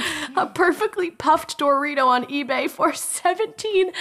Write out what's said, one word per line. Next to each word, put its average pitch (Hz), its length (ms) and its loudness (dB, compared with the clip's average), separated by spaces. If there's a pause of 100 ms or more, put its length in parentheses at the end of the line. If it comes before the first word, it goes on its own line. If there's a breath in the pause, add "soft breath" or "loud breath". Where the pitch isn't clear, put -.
(380 loud breath)
a 370 100 0
perfectly 359 640 0
puffed - 480 0
Dorito 285 480 2
on 247 200 4
eBay 269 420 -2
for - 240 0
seventeen 381 1080 0